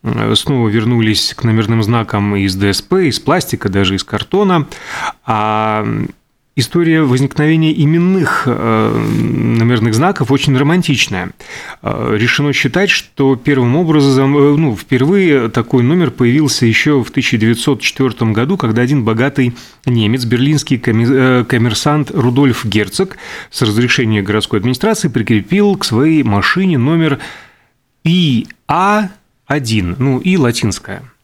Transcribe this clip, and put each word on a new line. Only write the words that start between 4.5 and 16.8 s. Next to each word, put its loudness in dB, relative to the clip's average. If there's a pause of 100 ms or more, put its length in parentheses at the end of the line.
А -2 (760)
история 0
возникновения 0
именных, 0
э, 0 (540)
номерных 2
знаков 0
очень 2
романтичная. 0 (500)
Э, -2
решено 0
считать, 0
что 0
первым 0
образом, 2
э, 4
ну, 2
впервые 2
такой 0
номер 2
появился 2
ещё 2